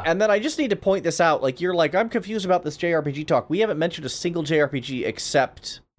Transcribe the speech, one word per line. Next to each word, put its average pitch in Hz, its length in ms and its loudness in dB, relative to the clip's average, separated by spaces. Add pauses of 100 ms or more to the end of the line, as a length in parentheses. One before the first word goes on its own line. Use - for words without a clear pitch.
and 165 140 0
then 214 120 2
I 202 80 4
just 285 180 -4
need 285 140 0
to 208 40 0
point 196 280 0
this 160 180 0
out. 160 220 4
Like, 131 180 -2
you're 180 140 0
like, 160 180 2
"I'm 220 160 2
confused 208 360 -4
about 180 180 2
this 147 140 -6
J 170 160 0
R 156 100 2
P 143 80 -2
G 147 120 -4
talk." 151 240 2
We 170 120 0
haven't 208 180 0
mentioned 165 280 -2
a 127 40 -4
single 170 320 -4
J 151 200 2
R 143 60 4
P 135 120 -2
G 123 260 -4
except, - 760 -2 (160)